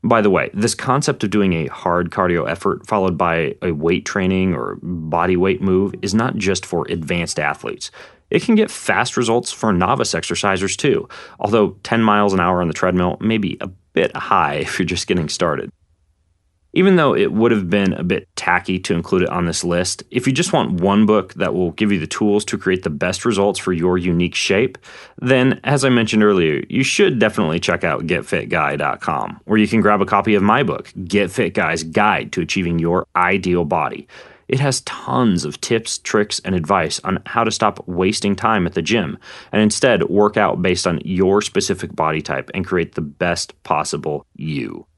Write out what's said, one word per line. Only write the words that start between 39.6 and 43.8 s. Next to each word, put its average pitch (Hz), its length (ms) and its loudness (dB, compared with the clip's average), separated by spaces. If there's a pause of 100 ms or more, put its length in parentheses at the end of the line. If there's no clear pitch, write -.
work 104 340 2
out 98 240 2
based 90 240 0
on 85 180 0
your 95 380 2
specific 92 540 -4
body 78 260 0
type 67 320 -6
and 95 100 -4
create 87 300 -2
the - 80 -6
best 85 640 -4
possible 76 720 -4